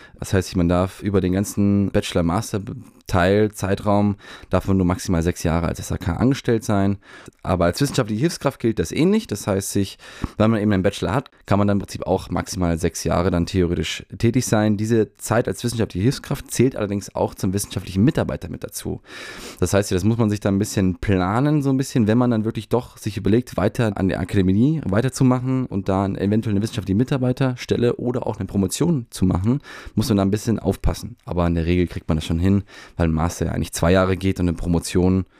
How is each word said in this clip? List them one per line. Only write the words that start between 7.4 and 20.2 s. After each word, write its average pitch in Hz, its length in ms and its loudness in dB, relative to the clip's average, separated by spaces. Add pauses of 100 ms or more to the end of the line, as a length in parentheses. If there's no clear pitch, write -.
Aber 87 220 0
als 87 160 0
wissenschaftliche 110 400 -2
Hilfskraft 151 400 -2
gilt 113 200 0
das 85 120 -4
ähnlich. 196 360 2
Das - 200 -6
heißt, 98 240 -2
sich, 98 260 -2 (380)
wenn 110 160 4
man 113 80 2
eben 107 140 2
einen 95 100 2
Bachelor 87 300 -2
hat, 143 180 -4 (140)
kann 98 120 2
man 101 120 2
dann 101 80 2
im - 20 -2
Prinzip - 260 -8
auch 92 240 -2
maximal 87 480 -2
sechs - 280 -4
Jahre 87 260 0
dann 87 140 0
theoretisch 85 600 -2 (120)
tätig 117 280 0
sein. 107 300 2
Diese 107 400 0
Zeit - 320 0
als - 160 -4
wissenschaftliche 113 400 -2
Hilfskraft - 480 -4
zählt 131 240 2
allerdings 101 400 -4
auch 104 180 -2
zum 95 200 -2
wissenschaftlichen 95 500 -2
Mitarbeiter 104 460 0
mit 85 160 -10
dazu. - 340 -8 (600)
Das 90 120 0
heißt, 101 160 2
das 90 140 0
muss 110 140 2
man 113 120 2